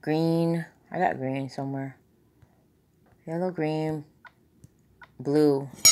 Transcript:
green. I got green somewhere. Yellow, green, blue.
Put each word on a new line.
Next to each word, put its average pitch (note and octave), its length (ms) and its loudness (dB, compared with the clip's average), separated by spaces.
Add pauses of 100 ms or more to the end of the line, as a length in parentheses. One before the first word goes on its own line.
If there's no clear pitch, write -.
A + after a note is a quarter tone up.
green. E3 640 0 (260)
I - 60 -6
got D#3+ 220 0
green C3 300 -6
somewhere. C3+ 480 -8 (1300)
Yellow, F3 240 -2
green, D#3 520 -2 (1160)
blue. C#3+ 500 2 (220)